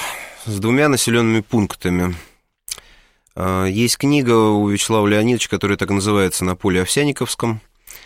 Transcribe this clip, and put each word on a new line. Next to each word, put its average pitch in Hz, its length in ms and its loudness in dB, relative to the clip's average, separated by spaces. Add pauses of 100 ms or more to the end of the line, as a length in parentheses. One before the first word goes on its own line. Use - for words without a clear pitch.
(460)
с 104 140 -4
двумя 127 280 2
населёнными 117 540 2
пунктами. 90 760 -2 (1200)
А, 92 300 -2
есть 110 320 0
книга 139 360 2
у 107 340 4
Вячеслава 101 400 0
Леонидовича, 107 420 2
которая 101 280 -2
так 95 120 -4
и 98 40 0
называется 98 520 0
"На 90 100 0
поле 92 260 0
Овсяниковском". 120 800 -2 (440)